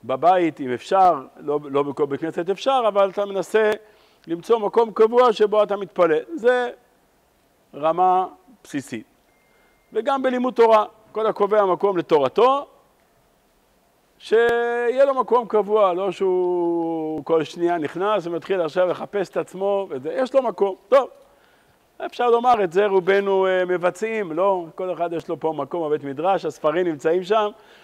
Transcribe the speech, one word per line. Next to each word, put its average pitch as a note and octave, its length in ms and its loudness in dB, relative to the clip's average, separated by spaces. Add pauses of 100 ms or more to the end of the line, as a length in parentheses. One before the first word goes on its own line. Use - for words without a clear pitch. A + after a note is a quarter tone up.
בבית, D#3 560 2
אם B2+ 120 -6
אפשר, F3 500 2 (140)
לא, D3 280 -4
לא C#3 180 -2
בכל C#3+ 240 -2
בית C#3 140 -6
כנסת D#3+ 300 -6
אפשר, B3+ 380 0
אבל G3 220 2
אתה G3+ 140 -4
מנסה G3+ 460 0 (560)
למצוא E3+ 320 -2
מקום A3 320 0
קבוע A3+ 420 4
שבו G#3 300 2
אתה G3+ 140 0
מתפלל. E3+ 460 0 (120)
זה B3 360 0 (1040)
רמה F3+ 520 2 (380)
בסיסית. B2+ 420 -10 (880)
וגם C4 300 -2
בלימוד B3 320 -2
תורה, A3+ 300 6 (280)
כל A3 140 -4
הקובע G#3 380 2
מקום F#3 340 0
לתורתו, F#3 680 2 (1500)
שיהיה A#3+ 840 2
לו C#4 100 2
מקום A#3 340 0
קבוע, G#3 440 2
לא F#3 200 -2
שהוא E3+ 1120 -2
כל E3 200 2
שנייה E3+ 340 -2
נכנס E3+ 480 -2
ומתחיל E3+ 340 -4
עכשיו F3+ 260 0
לחפש F#3 420 -4
את - 80 -8
עצמו, G3 540 -4
וזה, C#3+ 220 -8
יש B3+ 220 -4
לו C4+ 80 4
מקום. G3+ 320 -2 (140)
טוב, C4 200 4 (1000)
אפשר B3 240 -2
לומר A#3 340 4
את E3 80 -4
זה G3+ 140 2
רובנו, F#3+ 600 2
אה, F#3 180 2
מבצעים, F3+ 680 -4
לא? F3+ 420 0
כל F#3 180 -6
אחד E3 200 -4
יש D#3+ 160 -8
לו D#3+ 120 -6
פה D#3+ 120 -2
מקום D3+ 360 -6
בבית D3 160 -2
מדרש, D#3 400 -2
הספרים D#3+ 420 -2
נמצאים E3+ 380 -2
שם, G#3 240 0 (360)